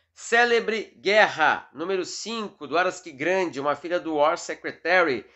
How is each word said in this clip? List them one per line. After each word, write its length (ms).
Célebre 840
Guerra, 760
número 320
cinco, 640
do 100
Araski 340
Grande, 480
uma 160
filha 240
do 180
War 200
Secretary, 880